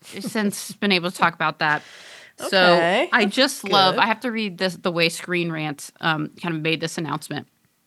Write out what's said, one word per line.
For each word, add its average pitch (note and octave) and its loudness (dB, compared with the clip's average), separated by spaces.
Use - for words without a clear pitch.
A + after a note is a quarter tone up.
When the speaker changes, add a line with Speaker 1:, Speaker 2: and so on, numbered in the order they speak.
Speaker 1:
since G#3 -4
been G3+ -2
able F3+ 0
to - -16
talk E3 2
about D#3+ -2
that. D3+ 0
So F3+ 4
Speaker 2:
Okay, F3+ 2
Speaker 1:
I A#3 6
Speaker 2:
that's G3+ -2
Speaker 1:
just C4 0
love, G3 4
Speaker 2:
good. D3+ 2
Speaker 1:
I G#3 4
have A3+ 0
to B3 -4
read G#3+ -4
this, F#3 -2
the F3 -4
way E3 2
Screen E3+ -4
Rant, D#3 -8
um, D#3 -2
kind E3+ -4
of D#3 -4
made D#3+ -2
this E3 -6
announcement. D3+ -6